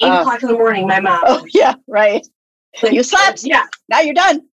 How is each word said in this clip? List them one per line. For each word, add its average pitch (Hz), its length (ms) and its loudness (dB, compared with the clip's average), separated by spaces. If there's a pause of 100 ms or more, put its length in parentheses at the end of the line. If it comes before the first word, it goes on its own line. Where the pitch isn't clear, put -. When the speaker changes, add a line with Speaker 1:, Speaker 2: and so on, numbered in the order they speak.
Speaker 1:
eight 254 60 2
Speaker 2:
Uh, 180 120 2
Speaker 1:
o'clock - 220 -2
in 254 60 -4
the 226 60 0
morning, 220 320 0
my 190 140 0
mom 269 260 0
Speaker 2:
Oh, - 180 0 (100)
yeah, 269 200 2 (120)
right. 214 400 0 (560)
Speaker 1:
Like, 220 100 0
Speaker 2:
"You 233 100 2
slept. 370 420 0
Speaker 1:
yeah. 285 200 0 (240)
Speaker 2:
Now 269 120 0
you're 294 140 -2
done." 349 280 0 (140)